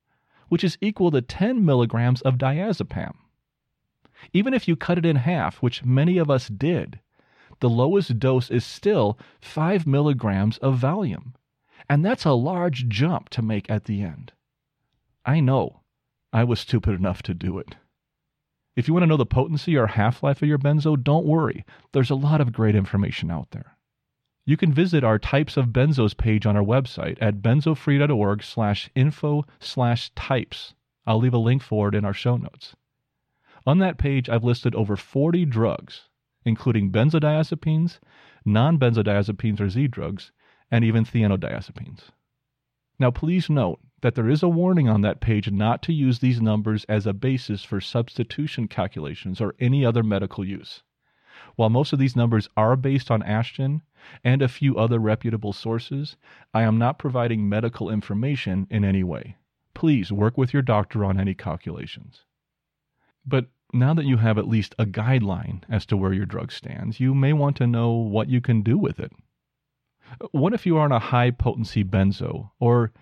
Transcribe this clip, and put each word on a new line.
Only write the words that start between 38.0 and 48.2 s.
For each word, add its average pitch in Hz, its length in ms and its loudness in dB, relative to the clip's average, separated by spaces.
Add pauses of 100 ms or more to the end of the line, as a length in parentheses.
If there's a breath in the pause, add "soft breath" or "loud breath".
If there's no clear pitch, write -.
non-benzodiazepines 107 1160 2
or 101 80 0
Z 127 200 0
drugs, 90 440 -8 (400 soft breath)
and 117 120 4
even 113 200 2
thienodiazepines. 98 960 -2 (960)
Now, 123 140 4
please 165 360 0
note 120 300 0 (220)
that 120 160 0
there 113 120 0
is 147 140 2
a 180 60 2
warning 170 400 2
on 107 140 4
that 104 180 0
page 107 320 0
not 107 300 0
to 170 100 -2
use 131 260 2
these 123 220 0
numbers 107 480 0
as 107 180 0
a 104 60 0
basis 123 500 -4
for 101 180 -6
substitution 120 880 -6